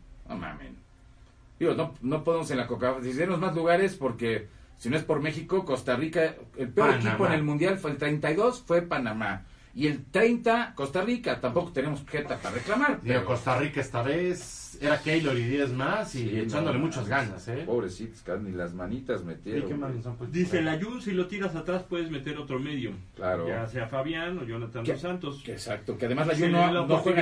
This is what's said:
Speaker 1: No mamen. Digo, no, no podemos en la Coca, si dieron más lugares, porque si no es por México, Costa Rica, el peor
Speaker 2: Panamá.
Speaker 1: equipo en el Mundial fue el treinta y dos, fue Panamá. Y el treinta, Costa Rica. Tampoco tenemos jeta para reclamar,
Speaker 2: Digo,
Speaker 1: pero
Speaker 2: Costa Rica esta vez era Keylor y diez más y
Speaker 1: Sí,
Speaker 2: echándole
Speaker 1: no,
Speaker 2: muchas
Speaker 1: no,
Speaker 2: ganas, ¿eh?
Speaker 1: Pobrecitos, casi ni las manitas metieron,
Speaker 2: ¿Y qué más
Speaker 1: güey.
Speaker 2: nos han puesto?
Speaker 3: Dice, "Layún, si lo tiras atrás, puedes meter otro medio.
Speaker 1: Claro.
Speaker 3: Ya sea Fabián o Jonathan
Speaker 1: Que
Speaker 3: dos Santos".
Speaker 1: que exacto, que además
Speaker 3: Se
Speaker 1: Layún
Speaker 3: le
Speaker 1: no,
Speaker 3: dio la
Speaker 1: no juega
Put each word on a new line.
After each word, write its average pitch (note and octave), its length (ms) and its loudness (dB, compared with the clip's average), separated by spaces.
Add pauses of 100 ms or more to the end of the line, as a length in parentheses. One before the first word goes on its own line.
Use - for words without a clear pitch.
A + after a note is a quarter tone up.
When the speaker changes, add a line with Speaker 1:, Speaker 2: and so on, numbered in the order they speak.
(300)
Speaker 1:
No B2 80 -8
mamen. D2 380 -12 (840)
Digo, E3 140 4
no, - 280 -2
no D3 220 0
podemos E3 280 2
en C3+ 60 0
la A#2+ 100 -2
Coca, B2 340 0
si B2 120 -4
dieron E3+ 280 0
más F#3 140 0
lugares, F3 400 4
porque A2+ 520 -2 (300)
si A#2 120 -4
no C#3+ 60 4
es D#3+ 80 0
por D3+ 180 2
México, D#3 440 0
Costa B2+ 320 0
Rica, D#3+ 380 2 (200)
el B2+ 140 -4
peor - 220 6
Speaker 2:
Panamá. D#3 180 2
Speaker 1:
equipo G3 160 4
en E3+ 80 4
el D#3 100 4
Mundial D#3 360 2
fue D#3 120 -4
el C3+ 60 -4
treinta D3+ 340 0
y D#3+ 40 0
dos, A#3 300 2
fue E3+ 180 4
Panamá. A2 600 -2 (320)
Y D3 120 2
el D3 180 -2
treinta, A#3 680 4
Costa C#3 260 -2
Rica. A3+ 380 0
Tampoco B2+ 320 0
tenemos D3 380 -2
jeta - 280 -4
para - 180 -6
reclamar, A3+ 460 2
Speaker 2:
Digo, B2 140 2
Speaker 1:
pero A#2+ 100 2
Speaker 2:
Costa B2+ 320 0
Rica D3 240 0
esta A#2+ 200 -2
vez F3 800 -2
era D3+ 180 2
Keylor D3+ 380 2
y A#2+ 60 2
diez C3+ 280 2
más D3+ 440 -2
y A#2+ 140 -2
Speaker 1:
Sí, A2 100 0
Speaker 2:
echándole C#3 400 0
Speaker 1:
no, D3+ 60 2
Speaker 2:
muchas B2+ 180 -2
Speaker 1:
no, G2+ 60 -4
Speaker 2:
ganas, A2+ 400 -2
¿eh? C3+ 160 -4
Speaker 1:
Pobrecitos, A2 580 -2
casi F#2+ 220 -4
ni G2 80 -6
las F2 200 -4
manitas G2 500 -4
metieron, F2 420 -4
Speaker 2:
¿Y - 20 -4
qué D3+ 80 -4
más C#3 140 -4
Speaker 1:
güey. B2 100 -4
Speaker 2:
nos A#2 80 -8
han A#2+ 80 -6
puesto? B2 200 -8
Speaker 3:
Dice, F3+ 260 2
"Layún, D#3+ 400 -2
si G#3 100 -4
lo F3+ 160 0
tiras F#3+ 280 -4
atrás, F3+ 320 -2
puedes E3+ 220 -2
meter D3 300 -6
otro C#3 200 -4
medio. C3 340 -4 (220)
Speaker 1:
Claro. F2+ 320 -2
Speaker 3:
Ya A2 200 -2
sea A2+ 200 -4
Fabián E3 520 -2
o C#3 40 -8
Jonathan A#2 400 -6
Speaker 1:
Que D#3 100 0
Speaker 3:
dos - 80 -6
Santos". F3 440 -6
Speaker 1:
que A#2 80 -8
exacto, G#2 440 -6
que B2+ 100 -2
además C#3+ 200 2
Speaker 3:
Se E3 60 2
Speaker 1:
Layún E3+ 180 4
Speaker 3:
le F3 60 4
Speaker 1:
no, F3 60 8
Speaker 3:
dio F3 180 4
la C#3+ 60 0
Speaker 1:
no D#3 100 6
juega E3+ 240 4